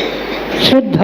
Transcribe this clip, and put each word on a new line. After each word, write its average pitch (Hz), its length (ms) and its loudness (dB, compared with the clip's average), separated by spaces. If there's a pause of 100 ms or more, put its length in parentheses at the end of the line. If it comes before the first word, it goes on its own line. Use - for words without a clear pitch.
(640)
শ্রদ্ধা 208 400 4